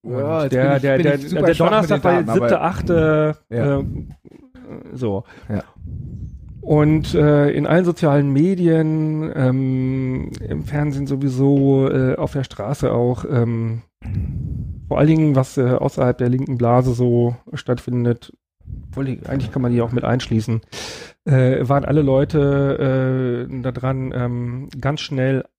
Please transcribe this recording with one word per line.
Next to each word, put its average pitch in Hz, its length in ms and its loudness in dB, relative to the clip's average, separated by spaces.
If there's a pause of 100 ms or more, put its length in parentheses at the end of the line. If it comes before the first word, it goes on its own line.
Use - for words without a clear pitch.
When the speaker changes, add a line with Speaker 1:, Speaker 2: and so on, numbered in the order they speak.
Speaker 1:
Ja, 139 300 -2
Speaker 2:
Und 156 60 0
Speaker 1:
jetzt 131 100 -2
Speaker 2:
der, 127 100 4
Speaker 1:
bin 139 140 4
ich, 127 40 0
Speaker 2:
der, 135 140 2
Speaker 1:
bin 135 80 2
Speaker 2:
der, 143 120 4
Speaker 1:
ich 139 140 -8
super 160 180 0
Speaker 2:
der 165 80 6
Speaker 1:
schwach 165 100 2 (160)
mit 160 80 -2
Speaker 2:
Donnerstag 202 100 2
Speaker 1:
den - 60 -6
Speaker 2:
war 180 80 4
Speaker 1:
Daten, 175 120 2
Speaker 2:
der 110 100 -2
siebte, 165 220 2
Speaker 1:
aber - 80 -2
Speaker 2:
achte, 156 720 2 (120)
Speaker 1:
Ja. 139 300 0
Speaker 2:
äh, 135 40 -4 (1080)
so. 110 300 -4 (260)
Speaker 1:
Ja. 104 140 -4 (960)
Speaker 2:
Und, 151 540 2
äh, 147 360 6
in 147 160 0
allen 175 160 4
sozialen 147 480 2
Medien, 156 1040 2
ähm, 131 1040 0
im 76 240 -6
Fernsehen 147 420 -2
sowieso, 139 840 2
äh, 131 260 2
auf 156 160 -4
der 135 140 -4
Straße 113 480 -4
auch, 120 360 0
ähm, 117 520 -2 (1040)
vor 151 120 -2
allen 151 100 6
Dingen, 156 260 2
was, 131 220 0
äh, 135 140 0
außerhalb 127 460 0
der 123 120 0
linken 131 280 -2
Blase 123 360 2
so 120 420 2 (160)
stattfindet, 120 800 -2 (600)
obwohl 135 120 -6
die, 131 220 -6
eigentlich 131 260 -4
kann 135 100 -2
man 120 120 0
die 120 80 2
auch 117 100 -2
mit 123 140 -2
einschließen, 113 560 0 (640)
äh, 131 420 2
waren 139 160 2
alle 147 200 2
Leute, 131 1500 0
äh, 131 140 -8
da 127 100 -4
dran, 131 420 -4
ähm, 123 540 -4 (100)
ganz 139 220 -2
schnell 131 420 -2 (160)